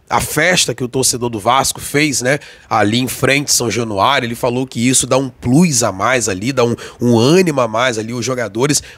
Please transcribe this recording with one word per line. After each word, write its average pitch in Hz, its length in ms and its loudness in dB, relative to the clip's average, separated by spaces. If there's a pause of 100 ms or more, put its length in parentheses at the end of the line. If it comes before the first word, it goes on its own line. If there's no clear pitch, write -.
a 117 100 2
festa 151 540 0
que 120 100 -6
o 123 40 -4
torcedor 123 420 -2
do 113 100 -6
Vasco 127 400 2
fez, 143 400 0
né, 135 200 0 (280)
ali 110 300 2
em 127 100 0
frente, 135 460 0
São 120 160 0
Januário. 113 560 0
Ele 117 80 -6
falou 127 320 -2
que 123 240 -2
isso 131 160 0
dá 127 120 2
um 135 120 -2
plus 131 540 2
a 107 80 0
mais 110 360 0
ali, 104 240 -4
dá 127 140 2
um, 117 100 0 (240)
um 120 160 4
ânimo 147 460 2
a 120 60 0
mais 110 320 0
ali, 110 120 -8
os 120 140 -6
jogadores 123 560 -2 (160)